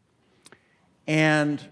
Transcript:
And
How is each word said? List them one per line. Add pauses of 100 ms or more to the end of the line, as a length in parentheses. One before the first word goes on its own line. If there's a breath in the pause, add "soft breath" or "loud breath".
(1040 soft breath)
And (100)